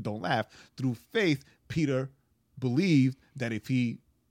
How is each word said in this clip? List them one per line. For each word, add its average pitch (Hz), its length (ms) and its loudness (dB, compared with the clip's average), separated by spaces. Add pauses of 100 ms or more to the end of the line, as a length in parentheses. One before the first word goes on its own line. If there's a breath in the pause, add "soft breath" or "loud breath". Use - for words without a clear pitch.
don't 107 200 -6
laugh. 110 260 -2 (300 loud breath)
Through 127 180 -2
faith, 170 480 -2 (260 soft breath)
Peter 135 400 -2 (500)
believed 131 580 4 (180 soft breath)
that 117 180 -4
if 107 140 -8
he 123 300 0 (340)